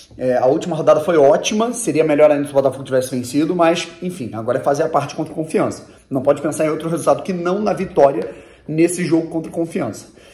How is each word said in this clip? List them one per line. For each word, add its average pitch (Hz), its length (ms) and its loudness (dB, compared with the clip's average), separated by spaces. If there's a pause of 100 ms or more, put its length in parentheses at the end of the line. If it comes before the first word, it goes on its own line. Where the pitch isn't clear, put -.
(160)
É, 127 200 0
a 120 100 2
última 160 300 0
rodada 151 240 4
foi 175 160 0
ótima, 175 560 4
seria 156 320 0
melhor 151 260 6
ainda 143 140 0
se 139 60 -8
o 127 40 -6
Botafogo 135 300 0
tivesse 131 260 -2
vencido, 143 460 -2
mas, 170 320 2 (120)
enfim, 139 340 -8
agora 117 240 -2
é - 20 -8
fazer 143 240 0
a 120 40 -2
parte 139 240 -2
contra 156 200 -8
o - 20 -16
Confiança. 156 520 -4 (220)
Não 131 140 -4
pode 143 180 2
pensar 156 260 -2
em - 20 0
outro 160 200 -4
resultado 143 360 0
que 196 80 -4
não 175 260 -2
na 202 140 0
vitória 160 580 0 (380)
nesse 170 360 0
jogo 165 240 0
contra 160 220 -8
o - 20 -16
Confiança. 165 560 -6 (260)